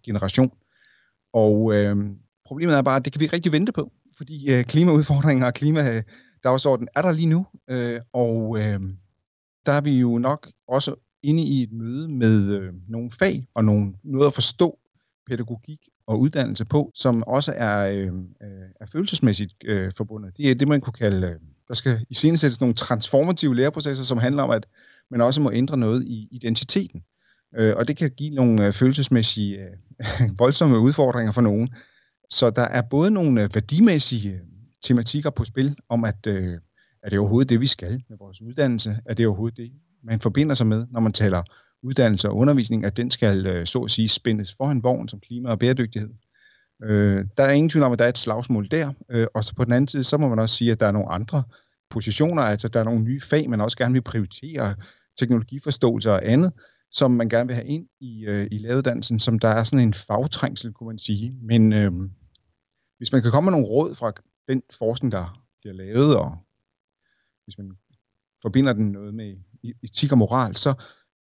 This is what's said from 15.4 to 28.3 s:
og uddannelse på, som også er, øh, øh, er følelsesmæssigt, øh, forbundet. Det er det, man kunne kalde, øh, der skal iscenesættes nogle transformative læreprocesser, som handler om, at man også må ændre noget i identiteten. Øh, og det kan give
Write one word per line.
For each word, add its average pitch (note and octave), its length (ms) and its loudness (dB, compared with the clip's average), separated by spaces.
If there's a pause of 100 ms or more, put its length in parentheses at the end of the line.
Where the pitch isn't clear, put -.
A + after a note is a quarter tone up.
og A2 140 0
uddannelse A#2+ 440 0
på, D3 300 0
som A#2 280 0
også C#3 340 -2
er, G#2 360 0
øh, G2 140 -4 (360)
øh, F#2+ 260 -18 (120)
er G#2+ 60 -16
følelsesmæssigt, A2+ 680 -2 (100)
øh, F#2+ 320 -2
forbundet. G#2 400 -10
Det C#3+ 140 2
er C3 40 4
det, C3+ 140 2
man D3 120 4
kunne B2+ 120 -10
kalde, G2 340 0
øh, E2+ 80 -6 (340)
der B2 60 -10
skal A#2 360 -2
iscenesættes D3+ 500 2
nogle B2 140 2
transformative C#3 840 0
læreprocesser, C#3 480 -2
som B2 140 -2
handler C3+ 240 0
om, B2+ 80 -2
at A2 160 0 (440)
man A#2+ 100 -2
også C3 200 2
må C#3 120 2
ændre C3 240 0
noget A#2+ 280 0
i A2 260 -10
identiteten. A#2+ 720 -4 (540)
Øh, A2 200 2
og A#2+ 120 -2
det D3 80 -4
kan D3+ 140 -2
give D3 240 -10